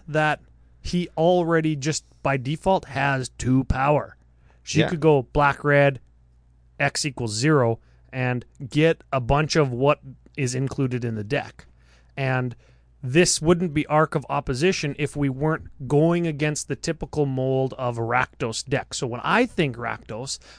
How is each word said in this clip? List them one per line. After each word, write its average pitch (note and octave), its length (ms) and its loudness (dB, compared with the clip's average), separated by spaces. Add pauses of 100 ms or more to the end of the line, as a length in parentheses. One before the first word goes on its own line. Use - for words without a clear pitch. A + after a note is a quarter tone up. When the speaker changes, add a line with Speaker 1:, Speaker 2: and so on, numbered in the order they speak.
Speaker 1:
that D3+ 320 0 (420)
he F3+ 340 -2
already E3 600 2
just C#3 280 -4 (180)
by C#3 140 0
default D#3 500 -2
has C3+ 520 -2
two B2+ 260 2
power. C3+ 540 0 (440)
She - 180 0
Speaker 2:
Yeah. C3+ 80 2
Speaker 1:
could E3 120 -4
go D3 220 6 (100)
black, C#3+ 320 2
red, C#3+ 340 4 (800)
X C#3+ 280 -2
equals B2 260 -4
zero, A#2+ 460 4 (340)
and B2 320 -4 (240)
get D#3+ 420 2
a C3+ 100 0
bunch C#3 360 0
of C#3+ 160 2
what C3+ 280 0 (360)
is B2+ 180 -2
included B2+ 480 -2
in A#2 120 -4
the G#2+ 100 -6
deck. B2+ 400 -6 (540)
And B2+ 360 -2 (480)
this C#3 380 2
wouldn't E3+ 320 2
be D3 140 -2
Arc D#3 280 2
of C#3+ 140 -2
Opposition C#3+ 680 -2
if D3 180 -4
we C#3+ 140 0
weren't C#3+ 580 -4
going E3 380 2
against D3+ 420 -4
the C#3 80 -4
typical D3+ 480 -4
mold C3 540 0
of B2 180 -4
a A#2 60 -4
Rakdos A#2+ 680 -2
deck. B2+ 240 -2
So - 140 -6
when A#2+ 180 -6
I G3+ 220 2
think D3 300 -2
Rakdos, A#2 600 -10 (200)